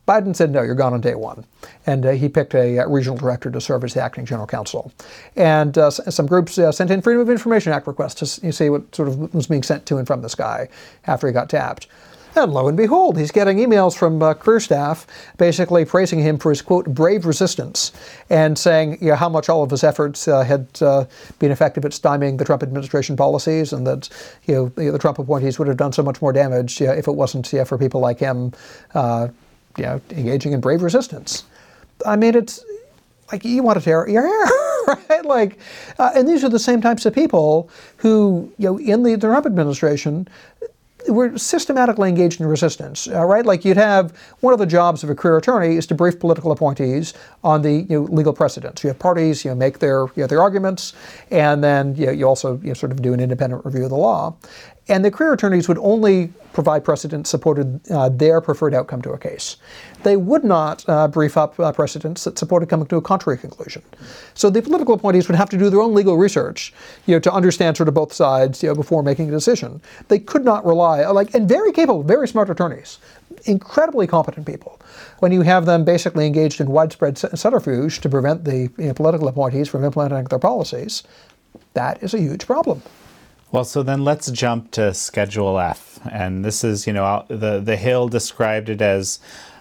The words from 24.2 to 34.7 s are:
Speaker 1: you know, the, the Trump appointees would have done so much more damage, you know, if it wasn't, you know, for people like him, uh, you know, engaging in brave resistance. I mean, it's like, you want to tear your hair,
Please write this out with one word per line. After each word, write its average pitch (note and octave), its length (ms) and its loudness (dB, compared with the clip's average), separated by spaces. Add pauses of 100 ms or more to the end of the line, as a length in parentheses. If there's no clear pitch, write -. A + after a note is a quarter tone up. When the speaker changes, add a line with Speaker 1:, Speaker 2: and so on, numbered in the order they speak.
Speaker 1:
you D#3 100 0
know, B2+ 220 0
the, D3+ 140 -2
the D3 80 -4
Trump D3 200 0
appointees C3+ 400 -2
would D3 100 0
have C3 100 -2
done C#3 160 -2
so D3+ 80 0
much C#3 180 -4
more C#3 120 0
damage, B2+ 460 0
you C#3 100 0
know, C3 40 0
if D3 160 -2
it D3 60 -2
wasn't, C3+ 400 -4
you C3+ 60 0
know, C3 40 0
for B2+ 140 -4
people C3 240 0
like B2 160 -2
him, B2 340 -4 (420)
uh, A#2+ 340 -2 (480)
you - 60 -6
know, B2+ 180 -6 (100)
engaging C#3 420 -4
in C3+ 80 -2
brave C#3 220 0
resistance. F3 600 -4 (640)
I G#3+ 80 0
mean, A3+ 220 4
it's A#3 280 -2 (680)
like, G3+ 120 -10
you A#3+ 200 0
want A3 120 4
to F3 80 -4
tear E3 240 2
your G#3+ 140 2
hair, A4+ 760 0 (100)